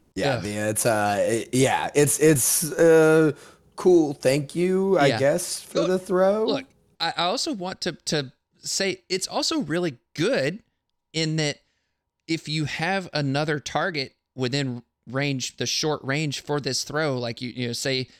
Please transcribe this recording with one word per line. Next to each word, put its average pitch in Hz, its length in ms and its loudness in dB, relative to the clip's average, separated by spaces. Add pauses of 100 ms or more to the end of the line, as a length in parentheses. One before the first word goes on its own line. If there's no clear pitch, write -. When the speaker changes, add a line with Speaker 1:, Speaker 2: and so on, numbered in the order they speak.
(160)
Speaker 1:
Yeah, 123 200 0
Speaker 2:
Ugh. 110 60 -6
Speaker 1:
the, 104 100 -4
it's, 107 340 -2
uh, 104 420 2
it, 113 240 -2
yeah, 101 420 2
it's, 143 260 4
it's, 156 520 2
uh, 160 600 6 (440)
cool, 165 380 4
thank 143 400 0
you, 185 440 2
I 143 100 6
Speaker 2:
Yeah. - 20 2
Speaker 1:
guess, 139 500 0
for - 200 -4
Speaker 2:
Look, 175 80 0
Speaker 1:
the 185 100 2
throw. 190 500 0
Speaker 2:
look, 165 160 -2 (360)
I, 165 160 -2
I 165 80 -2
also 247 280 -2
want 185 300 -8
to, 175 100 -4
to 143 400 -4 (260)
say - 500 -4
it's 185 180 -4
also 294 340 -2
really 160 380 -2 (160)
good 175 480 -2 (500)
in 160 240 -2
that 147 240 -2 (680)
if 160 200 -4
you 156 180 -2
have 180 460 -4
another 147 480 -2
target 151 540 -4 (220)
within 127 460 -2 (260)
range, 135 480 -4
the 123 100 -4
short 151 380 -2
range 143 360 -4
for 147 200 -4
this 131 240 -4
throw, 143 340 -2
like, 120 240 -6
you, 120 80 -6
you 123 180 -6
know, 120 40 -6
say, 131 340 -2 (140)